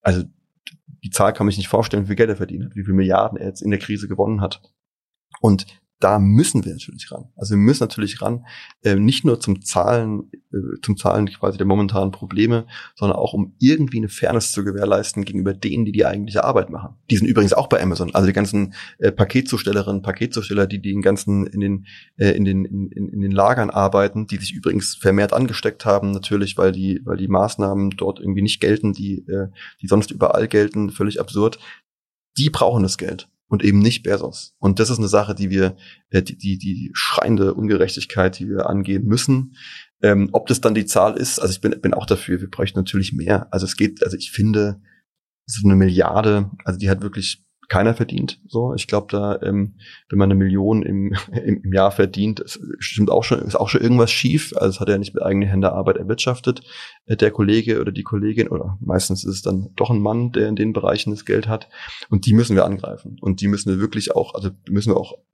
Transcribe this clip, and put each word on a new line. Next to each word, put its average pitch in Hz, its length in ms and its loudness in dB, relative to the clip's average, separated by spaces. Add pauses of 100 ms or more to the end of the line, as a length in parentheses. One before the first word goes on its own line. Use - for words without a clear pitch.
Also 90 220 0 (800)
die 95 60 -10
Zahl 101 220 2
kann 104 140 -2
man 101 60 2
sich 98 60 -4
nicht 95 100 -8
vorstellen, 107 360 0
wie 95 40 -8
viel 101 80 -2
Geld 113 120 4
er 104 80 -2
verdient 92 280 -8
hat, - 100 -14
wie 101 80 -8
viele 95 140 0
Milliarden 95 420 2
er 98 80 -8
jetzt 95 160 -12
in 104 80 -2
der 98 80 0
Krise 101 300 -6
gewonnen 101 320 -2
hat. 98 200 -4 (800)
Und 98 260 2 (340)
da 101 200 4
müssen 104 440 4
wir - 100 -8
natürlich - 360 -18
ran. - 240 -18
Also 104 220 -2
wir - 20 4
müssen 120 240 4
natürlich 104 400 -4
ran, 120 240 -4 (360)
äh, 104 120 4
nicht 107 300 4
nur 123 160 4
zum 95 220 -2
Zahlen, 107 680 0 (220)
äh, - 280 -6
zum 101 160 0
Zahlen 101 300 2
quasi 98 320 -4
der 98 80 0
momentanen 98 460 2
Probleme, 113 560 0 (260)
sondern - 240 0
auch - 140 -2
um 95 260 -4
irgendwie 135 380 4
eine 110 120 -2
Fairness - 440 -2
zu 104 100 -4
gewährleisten 101 640 0
gegenüber 98 300 -2
denen, 113 300 -2
die 104 60 -2
die 101 160 2
eigentliche 101 380 -2
Arbeit 135 260 0
machen. 87 240 -12 (160)
Die 117 60 4
sind 101 100 4
übrigens 104 260 4
auch - 140 2
bei - 160 2
Amazon. 87 320 -2
Also 95 140 4
die 98 40 2
ganzen, 101 420 -2 (240)
äh, 101 120 2
Paketzustellerinnen, 98 920 0
Paketzusteller, 104 680 -6
die, 101 120 -8
die 98 120 -6
den 101 100 -4
ganzen 98 460 0
in - 100 -6
den, 98 280 -2 (300)
äh, 101 140 4
in 101 140 2
den, 95 200 2
in, 98 280 -6
in, 98 160 -6
in 101 120 -6
den 98 120 0
Lagern 104 380 2
arbeiten, 101 580 0
die 101 80 -6
sich - 180 -8
übrigens - 400 -2
vermehrt 101 380 2
angesteckt 113 520 -2
haben, 101 280 2
natürlich, 98 440 -2
weil 95 140 4
die, 95 360 -2
weil - 100 -4
die 92 100 -4
Maßnahmen 98 720 0
dort 90 240 -6
irgendwie 98 220 -2
nicht - 180 -2
gelten, 107 320 2
die, 98 340 -6
äh, 98 220 -6 (340)
die 95 60 -10
sonst 104 240 2
überall - 340 2
gelten, 104 440 0
völlig 101 280 -4
absurd. 107 400 -2 (800)
Die 143 140 0
brauchen 120 340 2
das 92 140 -4
Geld. 92 300 -8 (220)
Und 104 140 0
eben 101 140 6
nicht 113 240 4
Bezos. - 560 -4
Und 98 200 2
das 113 120 2
ist 120 80 0
eine 107 100 0
Sache, 104 260 2
die 98 140 -2
wir, 95 260 2 (360)
äh, 92 120 2
die, - 140 -8
die, 98 220 -4
die 95 340 -8
schreiende 95 600 0
Ungerechtigkeit, 92 840 0
die 90 80 -8
wir 101 220 -2
angehen 98 380 -2
müssen. 131 500 0 (460)
Ähm, 101 300 4
ob - 160 0
das 113 120 0
dann 110 140 2
die 107 100 0
Zahl 104 320 2
ist, - 220 -4
also 92 120 -2
ich 95 120 -8
bin, 107 180 0
bin - 140 0
auch - 100 0
dafür, 92 380 -2
wir 98 80 -12
bräuchten - 280 -4
natürlich 95 360 -2
mehr. 95 360 -2
Also 95 140 -2
es - 140 -8
geht, 104 260 0
also 92 140 -4
ich - 140 -12
finde, 104 500 0 (640)
so 104 200 -2
eine 98 100 8
Milliarde, 98 760 4 (120)
also 90 160 -4
die 98 120 0
hat 95 100 2
wirklich 101 420 -8 (280)
keiner 110 220 4
verdient. - 540 -4
So, 123 260 -2
ich - 140 -8
glaub, 104 240 -2
da, 101 320 -2
ähm, 101 340 -2 (320)
wenn 98 100 0
man 98 120 4
eine 98 80 6
Million 98 440 2
im, 98 300 -2 (100)
<laughs> - 100 -18
im, - 300 -2
im 95 120 -4
Jahr 95 160 6
verdient, 101 500 0
ist, - 180 -12 (200)
stimmt - 320 0
auch - 140 4
schon, - 160 2
ist 101 160 -4
auch 104 120 2
schon - 140 0
irgendwas 120 280 4
schief. - 460 0
Also 95 200 0
es - 40 -10
hat 95 80 -2
er 101 80 4
nicht 101 160 -6
mit - 100 -4
eigenen 98 280 0
Händen 95 160 2
Arbeit 95 320 0
erwirtschaftet, 123 640 -2 (420)
äh, 107 100 -2
der 104 160 4
Kollege 110 520 2
oder 101 100 -4
die 98 120 -8
Kollegin, 107 440 -2
oder 95 320 -6
meistens 92 420 -2
ist 95 120 -4
es 95 80 -10
dann 95 340 -2
doch 104 140 0
ein 110 100 2
Mann, 117 320 -2
der 110 160 0
in 107 80 -2
den 110 160 0
Bereichen 104 380 -2
das 104 160 -10
Geld 107 200 0
hat. 110 220 -6 (400)
Und 95 160 0
die 110 80 4
müssen 113 240 4
wir 95 80 4
angreifen. 95 560 -8
Und 95 220 -2
die 101 60 0
müssen 101 200 -2
wir 95 100 0
wirklich 104 380 -4
auch, - 180 -4
also 98 140 -6 (220)
müssen 104 240 0
wir - 20 2
auch - 220 -6 (160)